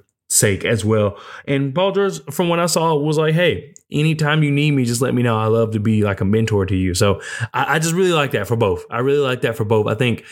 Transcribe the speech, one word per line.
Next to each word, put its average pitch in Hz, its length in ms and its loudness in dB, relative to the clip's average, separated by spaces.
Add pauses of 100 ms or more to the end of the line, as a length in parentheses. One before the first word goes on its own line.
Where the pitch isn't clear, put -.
(280)
sake 98 380 0
as 101 180 0
well. 104 340 0 (280)
And 139 280 -2
Paul 185 200 0
George, 190 260 0 (100)
from 175 200 0
what 170 100 0
I 175 60 2
saw, 165 300 2
was 147 220 0
like, 156 160 2
"Hey, 160 400 0 (160)
anytime 156 540 0
you 143 80 2
need 147 200 2
me, 135 120 2
just 120 180 -2
let 123 140 0
me 120 80 2
know. 117 140 2
I 110 80 0
love 110 260 2
to 110 80 -2
be, 107 240 2
like, 101 160 -2
a 104 60 -2
mentor 104 400 0
to 95 100 -2
you." 92 180 0
So 101 280 0 (320)
I, 135 220 0
I 160 40 2
just 165 140 -2
really 185 180 2
like 147 200 0
that 104 140 -2
for 117 120 -2
both. 98 340 0
I 117 80 -2
really 139 240 2
like 127 200 -2
that 117 120 0
for 113 80 -4
both. 107 240 0
I 113 80 0
think, 120 360 -2